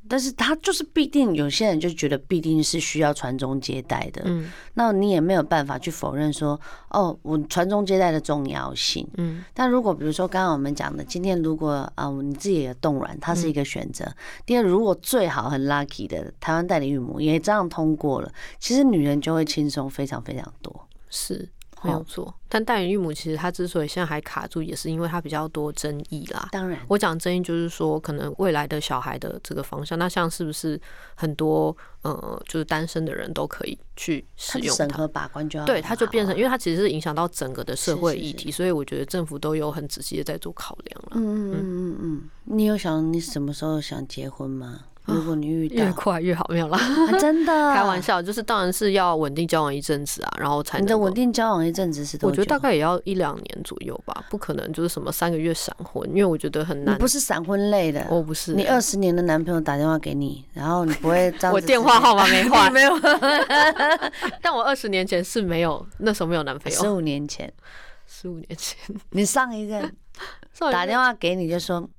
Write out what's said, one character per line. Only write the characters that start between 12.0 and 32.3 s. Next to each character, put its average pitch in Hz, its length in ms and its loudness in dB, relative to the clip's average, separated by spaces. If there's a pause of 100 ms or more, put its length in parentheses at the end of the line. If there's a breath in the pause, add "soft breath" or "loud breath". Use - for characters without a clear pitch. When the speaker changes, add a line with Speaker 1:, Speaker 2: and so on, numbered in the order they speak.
Speaker 1:
你 143 120 -4
自 202 160 -6
己 170 120 2
也 127 140 -4
冻 147 240 0
卵， - 220 -6
它 170 120 -2
是 170 160 0
一 147 40 0
个 143 100 0
选 - 280 -6
择。 - 140 -8
Speaker 2:
嗯。 - 100 -10 (300 loud breath)
Speaker 1:
第 240 120 4
二， 240 60 4
如 185 180 6
果 202 140 4
最 208 340 2
好 131 200 -2
很 135 160 0
lucky 143 420 -2
的 - 240 -6 (100)
台 160 120 0
湾 170 120 2
代 175 140 2
理 139 100 -2
孕 139 120 0
母 123 200 -6
也 156 180 4
这 160 100 -2
样 202 200 2
通 156 260 2
过 143 260 0
了， - 100 -8 (280 loud breath)
其 - 160 0
实 277 80 6
女 190 220 6
人 143 160 2
就 160 120 0
会 160 120 2
轻 147 240 0
松 139 200 -4
非 139 160 -4
常 123 160 -8
非 - 140 -10
常 - 260 -10
多。 - 260 -16 (220)
Speaker 2:
是， - 380 -6 (280)
Speaker 1:
好。 - 120 -6
Speaker 2:
没 147 60 0
有 160 100 -4
错。 175 300 -10 (200)
但 220 120 2
代 220 160 2
理 180 100 0
孕 202 80 2
母 165 140 -2
其 156 180 -6
实 156 60 -2
她 180 120 -2
之 180 160 -4
所 170 200 0
以 - 20 -6
现 180 140 -4
在 170 40 0
还 151 140 -4
卡 - 260 -8
住， - 160 -6
也 156 140 -6
是 160 160 -6
因 160 80 -2
为 170 80 -2
她 170 140 -4
比 151 80 -10
较 156 180 -4
多 151 240 -4
争 147 260 -6 (120)
议 151 240 -8
啦。 - 180 -8
Speaker 1:
当 185 160 -4
然。 175 100 -4 (120)
Speaker 2:
我 202 80 4
讲 170 200 2
争 180 160 -2
议 180 80 0
就 170 120 -4
是 170 160 -2
说， 156 280 -2
可 156 140 -6
能 143 280 -6
未 190 120 2
来 147 160 0
的 151 140 -4
小 131 180 -4
孩 127 180 -6
的 - 240 -8
这 - 140 -10
个 143 80 -6
方 143 220 -8
向， 165 120 -6
那 175 120 0
像 170 200 0
是 175 140 -6
不 156 80 -4
是 151 260 -4 (380 loud breath)
很 156 180 -4
多， 156 400 2 (280 loud breath)
呃， - 440 -8